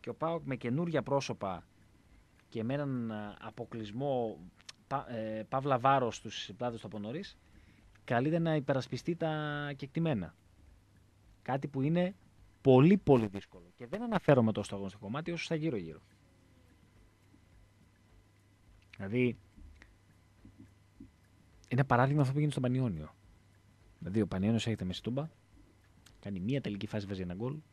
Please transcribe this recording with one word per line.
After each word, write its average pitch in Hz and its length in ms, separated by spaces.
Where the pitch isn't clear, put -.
Και - 100
ο 110 40
παοκ 160 300
με 135 120
καινούρια 147 460
πρόσωπα 107 640
και 113 160
με 123 100
έναν, 131 360
ε, 107 300
αποκλεισμό, 113 960
πα-, 131 220
ε, 110 400
παύλα 135 300
βάρος 127 380
στους - 400
πλάτες 120 240
του - 60
από 104 120
νωρίς, 123 380
καλείται 139 340
να 165 180
υπερασπιστεί 135 600
τα 151 600
κεκτημένα. 139 580
Κάτι 139 260
που 135 140
είναι 175 320
πολύ, 135 360
πολύ 127 300
δύσκολο. 98 380
Και 123 100
δεν 180 160
αναφέρομαι 143 500
τόσο 101 140
στο - 80
αγωνιστικό 98 300
κομμάτι, 143 260
όσο 170 140
στα 165 100
γύρω-γύρω. 107 460
Δηλαδή, 117 400
είναι 131 160
παράδειγμα 135 360
αυτό 131 120
που 139 60
γίνεται 147 200
στον 127 120
Πανιόνιο. 110 440
Δηλαδή, 98 220
ο 98 60
Πανιόνιος 101 400
έχετε 107 180
Μέση 90 180
Τούμπα, 135 260
κάνει 101 200
μία 127 200
τελική 104 260
φάση, 101 200
βάζει 95 160
ένα 87 120
γκολ. 123 220